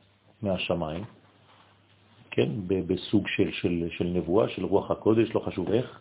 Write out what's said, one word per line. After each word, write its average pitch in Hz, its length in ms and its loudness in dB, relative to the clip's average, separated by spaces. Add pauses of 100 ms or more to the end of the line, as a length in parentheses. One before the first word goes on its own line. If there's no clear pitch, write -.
(420)
מהשמיים, 87 600 -2 (1300)
כן, - 180 2 (180)
ב-, 92 260 0
בסוג 92 360 0
של, 85 240 0
של, 85 380 -2
של - 140 -4
נבואה, 90 440 2
של 92 160 -6
רוח 90 260 2
הקודש, 107 440 4
לא 107 60 2
חשוב 90 320 -4
איך 123 280 -2